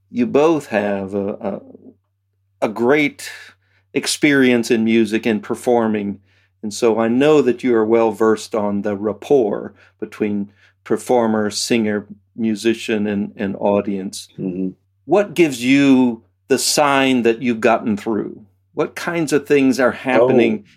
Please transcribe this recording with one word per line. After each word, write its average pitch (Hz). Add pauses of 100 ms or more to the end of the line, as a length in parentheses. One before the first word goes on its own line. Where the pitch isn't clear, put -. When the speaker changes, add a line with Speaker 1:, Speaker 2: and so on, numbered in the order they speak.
(120)
Speaker 1:
You 120
both 143
have 101
a, 101 (1000)
a, 135
a -
great 127 (640)
experience 127
in 113
music 113
and 107
performing. 110 (420)
And 107
so 110
I 113
know 143
that 123
you 127
are 110
well 113
versed 107
on 104
the 104
rapport 107 (260)
between 104 (320)
performer, 110
singer, 107 (280)
musician, 110
and, 104
and 98
audience. 101 (100)
Speaker 2:
Mm-hmm. 92 (340)
Speaker 1:
What 196
gives 135
you 127 (240)
the 131
sign 135
that 113
you've 120
gotten 110
through? - (280)
What 151
kinds 170
of 143
things 131
are 123
happening 123
Speaker 2:
Oh. -